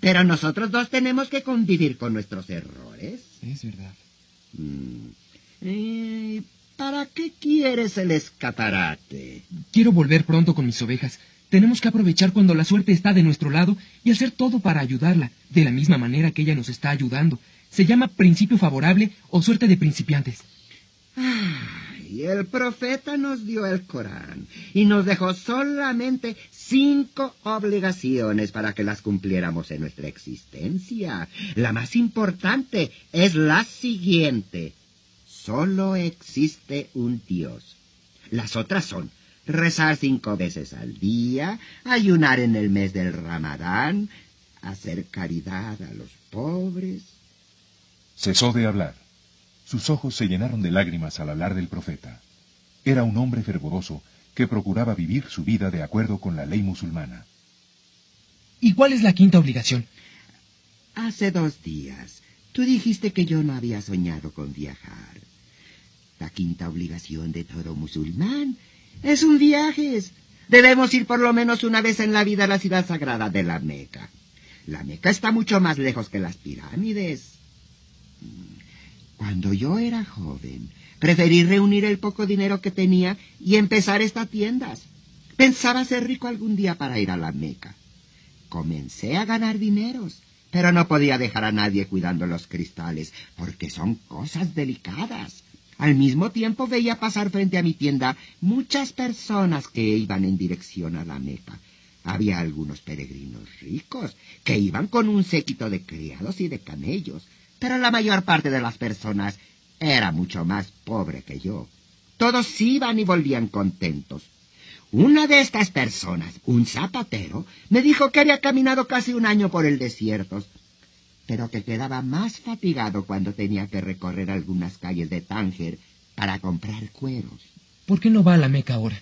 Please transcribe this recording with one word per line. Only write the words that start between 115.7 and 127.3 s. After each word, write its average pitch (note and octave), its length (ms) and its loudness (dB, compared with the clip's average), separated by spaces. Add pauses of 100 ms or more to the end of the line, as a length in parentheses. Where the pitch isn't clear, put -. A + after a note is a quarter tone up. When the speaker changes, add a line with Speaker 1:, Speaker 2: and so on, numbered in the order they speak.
Speaker 1:
un A#2+ 200 4
zapatero, B2+ 800 -8 (240)
me A#3+ 120 6
dijo C#4+ 300 4
que D4 100 4
había C#4+ 180 6
caminado C4 480 2
casi B3 260 -4
un A#3 120 0
año G#3 260 4
por E3+ 140 2
el C#3+ 120 2
desierto, G#2+ 640 -4 (840)
pero A#2 240 -6
que G#2 120 -6
quedaba B2+ 380 -6
más D#3+ 380 -4
fatigado B2+ 640 -4
cuando G2 280 -4
tenía G2+ 340 -4
que G2 140 -6
recorrer F#2 500 -6
algunas F2+ 460 -6
calles F2 320 -6
de E2+ 120 -6
Tánger F#2 560 -6 (380)
para F#2+ 240 -2
comprar G2+ 520 -6
cueros. C3 500 -10 (440)